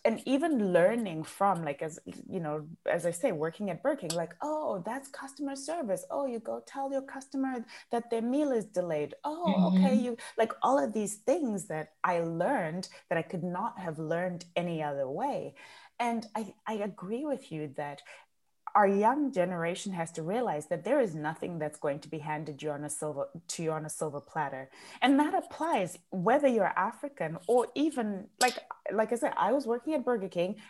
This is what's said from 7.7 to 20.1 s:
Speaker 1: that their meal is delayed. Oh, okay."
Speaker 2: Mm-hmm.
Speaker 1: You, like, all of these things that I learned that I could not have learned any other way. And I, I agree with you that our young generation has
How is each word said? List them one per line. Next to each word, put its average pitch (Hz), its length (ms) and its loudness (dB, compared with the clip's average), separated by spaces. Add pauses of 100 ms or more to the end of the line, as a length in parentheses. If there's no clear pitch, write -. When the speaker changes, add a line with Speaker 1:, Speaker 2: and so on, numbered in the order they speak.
Speaker 1:
that 233 200 -2
their 226 100 0
meal 269 300 2
is 226 140 2
delayed. 160 580 -2
Oh, 208 500 2
okay." 190 220 8
Speaker 2:
Mm-hmm. - 100 4
Speaker 1:
You, 240 120 -2 (200)
like, 226 240 2
all 269 160 6
of 254 160 0
these 208 220 -2 (140)
things 247 380 0
that 156 260 -4 (100)
I 175 160 4 (240)
learned 185 440 0 (220)
that 170 80 2
I 160 60 0
could 165 200 -4
not 180 360 -4
have 165 180 -6
learned 170 480 -2 (100)
any 170 280 0
other 139 260 -2
way. 208 460 -4 (440)
And 233 220 0 (140)
I, 220 180 -6 (140)
I 220 80 -2
agree 208 500 -4
with - 260 -4
you 151 240 -6
that 143 260 -6 (720)
our 202 120 8
young 233 440 4
generation 175 600 0
has 170 180 -4